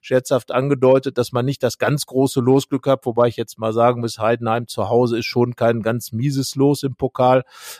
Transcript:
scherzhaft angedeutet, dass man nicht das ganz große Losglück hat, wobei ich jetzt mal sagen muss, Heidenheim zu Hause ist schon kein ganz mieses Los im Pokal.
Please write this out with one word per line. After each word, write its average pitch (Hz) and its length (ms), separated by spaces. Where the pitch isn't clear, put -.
scherzhaft 127 500
angedeutet, 131 680
dass 123 120
man 123 140
nicht 135 180
das 120 140
ganz 131 300
große 131 340
Losglück 131 460
hat, 135 180
wobei 120 240
ich 113 80
jetzt - 220
mal 110 160
sagen 117 260
muss, 117 180
Heidenheim 117 480
zu 101 220
Hause 117 300
ist 120 80
schon 120 300
kein 117 260
ganz 113 300
mieses 135 420
Los 139 280
im 135 140
Pokal. 127 480